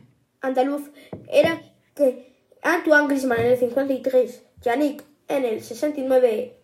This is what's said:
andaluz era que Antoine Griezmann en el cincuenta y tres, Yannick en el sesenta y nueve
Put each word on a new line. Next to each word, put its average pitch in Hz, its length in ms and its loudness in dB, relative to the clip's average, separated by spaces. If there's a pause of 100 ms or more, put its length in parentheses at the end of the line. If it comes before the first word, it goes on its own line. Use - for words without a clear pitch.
(400)
andaluz 269 500 -2 (380)
era 320 340 2 (340)
que 262 380 -2 (280)
Antoine 311 460 2
Griezmann 262 340 0
en 233 60 2
el 247 100 4
cincuenta 262 360 -2
y 247 80 -6
tres, 254 420 0 (180)
Yannick 262 420 -2 (240)
en 277 180 -2
el 220 160 -4
sesenta 294 380 -6
y 262 40 -6
nueve 254 600 0